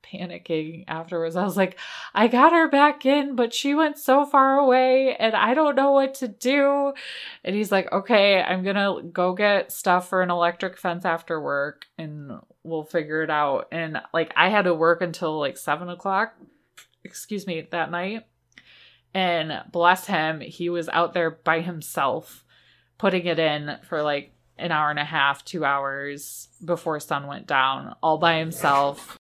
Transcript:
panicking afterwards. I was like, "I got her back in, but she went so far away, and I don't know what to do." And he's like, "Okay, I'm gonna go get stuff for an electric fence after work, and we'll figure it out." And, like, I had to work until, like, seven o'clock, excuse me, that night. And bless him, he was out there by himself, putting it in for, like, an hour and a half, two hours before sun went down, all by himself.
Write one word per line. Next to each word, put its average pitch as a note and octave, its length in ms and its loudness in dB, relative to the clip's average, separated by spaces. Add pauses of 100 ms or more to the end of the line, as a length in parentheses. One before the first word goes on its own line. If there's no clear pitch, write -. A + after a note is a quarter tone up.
panicking E3+ 800 -8
afterwards. E3 480 -6
I F3+ 80 -2
was F#3+ 140 -2
like, F#3+ 220 -2 (360)
"I A3 140 4
got C4 240 6
her E4 160 4
back C#4+ 380 2
in, C#4 280 2
but A3 180 0
she C#4 220 -2
went D4 240 0
so C#4 280 4
far C4+ 320 4
away, B3+ 600 4
and A3 160 2
I A3 200 2
don't D4 200 2
know C4+ 180 4
what C4+ 240 2
to B3 120 -6
do." C#4 640 0 (500)
And F#3+ 140 -4
he's G#3 160 -2
like, F#3+ 180 0
"Okay, G3 520 4
I'm F#3 200 0
gonna G3 400 -2
go F3+ 300 -2
get G3+ 400 0
stuff F3+ 360 0
for F#3 140 0
an F3+ 80 -2
electric F3 480 -2
fence F3 280 -6
after E3 340 -4
work, C#3+ 460 -6 (120)
and D3+ 340 -12 (300)
we'll D#3+ 220 -8
figure D#3 380 -4
it D#3 80 -4
out." D3 420 0
And, D#3+ 280 -6 (120)
like, D#3+ 240 -2
I F3 140 6
had G#3 160 2
to F3 80 2
work E3 280 2
until, D#3+ 380 -4
like, C#3 160 -4
seven D#3+ 320 -6
o'clock, F#3+ 460 -4 (680)
excuse - 440 -12
me, D#3+ 260 -8
that E3+ 180 -4
night. F#3+ 360 -8 (840)
And E3+ 480 -2 (120)
bless F3+ 340 4
him, D#3+ 340 -2
he E3+ 280 -8
was E3+ 220 -4
out E3+ 240 0
there E3 180 0
by E3 300 0
himself, D#3 840 -6 (520)
putting F#3 300 0
it E3 140 0
in D3 380 -2 (100)
for, D3+ 140 -2
like, C#3+ 300 -2 (240)
an E3+ 140 -6
hour D3+ 200 2
and D3 100 -4
a D3 40 -2
half, C#3+ 400 0
two D#3+ 200 -6
hours C#3 840 -4 (180)
before D#3+ 360 -4
sun C#3+ 260 -6
went C#3 220 -14
down, C3+ 560 0
all D#3 140 2
by E3 200 2
himself. C#3+ 880 0